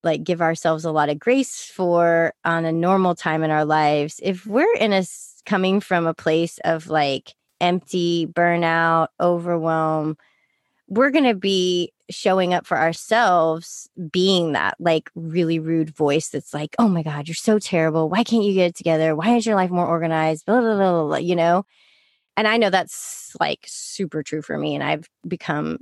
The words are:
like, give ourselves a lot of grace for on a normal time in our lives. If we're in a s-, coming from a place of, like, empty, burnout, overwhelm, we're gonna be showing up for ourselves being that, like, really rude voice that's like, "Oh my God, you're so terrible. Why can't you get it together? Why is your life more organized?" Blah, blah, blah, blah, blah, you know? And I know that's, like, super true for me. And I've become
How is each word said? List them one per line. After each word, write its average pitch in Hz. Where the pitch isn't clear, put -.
like, 160
give 170
ourselves 160
a 160
lot 151
of 147
grace 254
for 170
on 165
a 160
normal 180
time 160
in 160
our 151
lives. 151
If 185
we're 294
in 214
a 196
s-, -
coming 190
from 170
a 165
place 165
of, 165
like, 143
empty, 175
burnout, 165
overwhelm, 160
we're 240
gonna 262
be 180
showing 185
up -
for 170
ourselves 165
being 180
that, 98
like, 165
really 165
rude 160
voice 151
that's -
like, 151
"Oh 233
my 170
God, 147
you're 165
so 214
terrible. 160
Why 202
can't 226
you 202
get 180
it 175
together? 160
Why 202
is 220
your 220
life 185
more 175
organized?" 160
Blah, 233
blah, 226
blah, 190
blah, 165
blah, 151
you 175
know? 170
And 220
I 220
know 214
that's, -
like, 151
super -
true 151
for 156
me. 147
And 143
I've 151
become 156